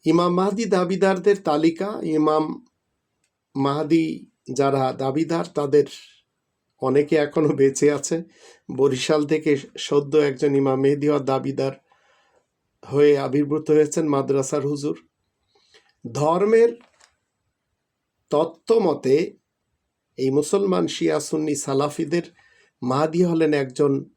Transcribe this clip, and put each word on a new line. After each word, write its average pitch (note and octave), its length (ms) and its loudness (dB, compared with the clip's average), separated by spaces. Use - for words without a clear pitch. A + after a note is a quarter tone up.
ইমাম F3 280 2
মাহদী G3 320 -2
দাবিদারদের F#3+ 760 0
তালিকা, E3+ 600 -2
ইমাম D#3 640 0
মাহদী D3+ 720 -2
যারা C3+ 400 0
দাবিদার, D3+ 520 -4
তাদের D3 400 0
অনেকে C#3+ 340 2
এখনো D3 340 0
বেঁচে C#3 420 2
আছে। D#3+ 320 -4
বরিশাল C#3 500 0
থেকে D#3 300 0
সদ্য C#3+ 400 0
একজন C#3+ 380 0
ইমাম C3+ 240 2
মেহেদী C#3+ 280 0
হওয়ার D3 180 0
দাবিদার C3+ 460 -2
হয়ে C#3+ 320 4
আবির্ভূত C#3+ 540 -2
হয়েছেন, D3+ 360 2
মাদ্রাসার C3+ 600 -2
হুজুর। D3 400 -6
ধর্মের G3+ 640 2
তত্ত্ব E3 500 0
মতে D3+ 540 2
এই C3 140 0
মুসলমান F3+ 560 0
শিয়া D#3 320 -2
সুন্নি D#3 360 -4
সালাফিদের D3 680 -2
মাহদী D#3 420 0
হলেন D#3+ 300 2
একজন C#3 520 0